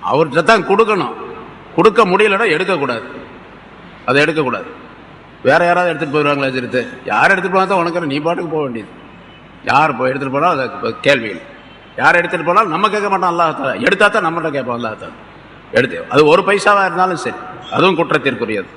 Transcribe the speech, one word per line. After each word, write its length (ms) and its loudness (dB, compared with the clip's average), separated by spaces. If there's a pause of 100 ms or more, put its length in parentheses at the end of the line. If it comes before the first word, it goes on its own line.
(120)
அவர்கிட்ட 320 2
தான் 240 2
கொடுக்கணும், 480 0 (600)
கொடுக்க 300 4
முடியலன்னா 440 2
எடுக்கக்கூடாது, 560 -2 (1000)
அதை 160 2
எடுக்கக்கூடாது. 480 -2 (760)
வேற 220 4
யாராவது 240 2
எடுத்துட்டு 260 -4
போயிடுவாங்களா 380 0
எதிர்த்து? 280 -2 (240)
யார் 260 2
எடுத்துட்டு 260 0
போனா 120 2
தான் 120 2
உனக்கு, 320 -2
நீ 60 -2
பாட்டுக்கு 320 -4
போக 120 -2
வேண்டியது. 260 -8 (760)
யார் 340 2
போய் 120 0
எடுத்துட்டு 260 -4
போனாலும் 240 2
அது 420 -6
கேள்வி 280 2
இல்லை. 160 -12 (520)
யார் 180 4
எடுத்துட்டு 300 0
போனாலும் 240 2
நம்ம 200 0
கேட்க 200 -2
மாட்டோம், 220 0
அல்லாஹ் 260 0
தஆலா. 220 -4
எடுத்தா 280 2
தான் 180 0
நம்மகிட்ட 260 -4
கேட்போம், 280 -4
அல்லாஹ் 220 -8
தஆலா. 160 -18 (540)
எடுத்து 380 0
அது 160 4
ஒரு 160 6
பைசாவா 440 2
இருந்தாலும் 300 0
சரி, 200 -6 (360)
அதுவும் 260 2
குற்றத்திற்குரியது. 800 -2